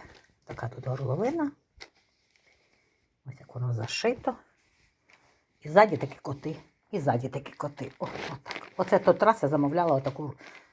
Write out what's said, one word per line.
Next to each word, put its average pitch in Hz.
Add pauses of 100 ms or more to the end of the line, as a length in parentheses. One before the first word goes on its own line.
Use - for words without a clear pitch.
(440)
Така -
тут -
горловина. 185 (1700)
Ось 139
як -
воно 123
зашито. 233 (1200)
І -
ззаді 180
такі 135
коти, 151 (340)
і 196
ззаді 131
такі 135
коти. -
О, - (240)
отак. -
Оце 190
тот 180
раз 220
я 143
замовляла 151
отаку, 135 (380)